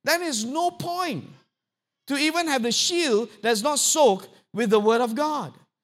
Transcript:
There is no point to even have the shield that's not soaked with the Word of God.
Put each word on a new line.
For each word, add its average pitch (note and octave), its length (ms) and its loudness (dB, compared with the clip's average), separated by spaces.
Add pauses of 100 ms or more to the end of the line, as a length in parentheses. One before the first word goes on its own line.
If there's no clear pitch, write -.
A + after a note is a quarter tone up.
There E4 180 0
is B3+ 220 -4
no D#4+ 260 -2
point F4 540 -6 (800)
to C#4 100 -2
even D#4 320 0
have C4+ 140 0
the A#3 100 0
shield C4 580 0 (120)
that's A3 200 0
not C#4+ 160 0
soaked A#3+ 500 2 (240)
with G#3+ 180 -2
the G#3+ 80 6
Word A3 220 4
of A#3 140 -2
God. C#4+ 400 -4 (300)